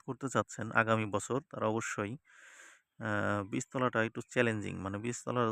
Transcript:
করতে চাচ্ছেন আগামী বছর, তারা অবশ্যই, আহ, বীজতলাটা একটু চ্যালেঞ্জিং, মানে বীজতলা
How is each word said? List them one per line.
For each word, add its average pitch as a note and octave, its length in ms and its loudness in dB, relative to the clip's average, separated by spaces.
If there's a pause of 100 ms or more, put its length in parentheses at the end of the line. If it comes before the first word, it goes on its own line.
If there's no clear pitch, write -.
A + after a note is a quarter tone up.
করতে C3+ 220 -6
চাচ্ছেন A2+ 420 0
আগামী A2 340 4 (100)
বছর, A#2+ 240 -2 (100)
তারা A2 240 -2
অবশ্যই, A2 400 -2
আহ, - 1300 -4 (100)
বীজতলাটা B2+ 560 0
একটু A#2 140 -8 (100)
চ্যালেঞ্জিং, G#2+ 420 2 (120)
মানে G2 140 -4
বীজতলা A#2+ 420 -2 (100)